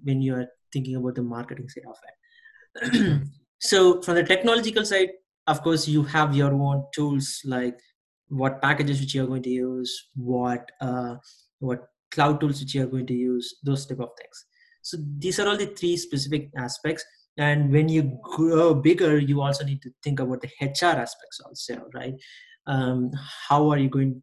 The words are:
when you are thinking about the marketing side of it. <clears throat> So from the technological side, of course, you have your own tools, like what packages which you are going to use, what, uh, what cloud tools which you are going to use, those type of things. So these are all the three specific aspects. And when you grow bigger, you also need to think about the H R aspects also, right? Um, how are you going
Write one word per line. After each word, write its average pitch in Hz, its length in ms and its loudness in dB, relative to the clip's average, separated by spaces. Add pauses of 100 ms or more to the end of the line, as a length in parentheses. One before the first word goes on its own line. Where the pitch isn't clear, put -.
when 135 180 0
you 131 140 0
are 123 120 -4 (240)
thinking 131 260 -6
about 127 180 -4
the 123 80 -6
marketing 120 480 -10
side - 180 -18
of 113 80 -20 (960)
it. 180 340 4
<clears throat> - 60 -14 (260)
So 185 440 6
from 175 140 0
the 175 60 4
technological 220 640 2
side, 190 240 2 (380)
of 151 160 0
course, 160 260 2
you 151 140 4
have 147 340 0
your 143 160 4
own 139 320 0 (100)
tools, 143 520 -2
like 123 320 -4 (500)
what 135 320 -2
packages 143 400 2
which 135 140 -4
you 135 100 0
are - 20 -2
going 127 180 -4
to 127 60 -4
use, 127 640 -4
what, 123 560 -2 (120)
uh, 123 340 -4 (440)
what 123 260 -4 (240)
cloud 147 280 2
tools 143 220 -2
which - 140 -6
you 139 80 0
are 127 40 -2
going 127 200 -4
to 123 80 -4
use, 123 500 -2
those 139 220 -2
type 123 140 -8
of 120 100 -8 (100)
things. - 240 -20 (380)
So - 160 -10 (200)
these 180 220 -2
are 208 80 0
all 202 80 2
the 202 120 -2
three 175 280 -2
specific 143 600 -4
aspects. 151 440 -6 (360)
And 147 340 2
when 156 160 6
you 151 340 0
grow 160 520 4
bigger, 156 440 4
you 139 220 2
also 139 240 -2
need 139 180 -4
to 127 80 -16 (120)
think 139 180 -2
about 127 220 -4
the 147 80 -10 (100)
H 139 220 -4
R 175 120 4
aspects - 460 -8
also, - 540 -12
right? 127 200 -8 (520)
Um, 127 440 0 (380)
how 147 220 6
are 147 80 4
you 135 100 4
going 135 340 0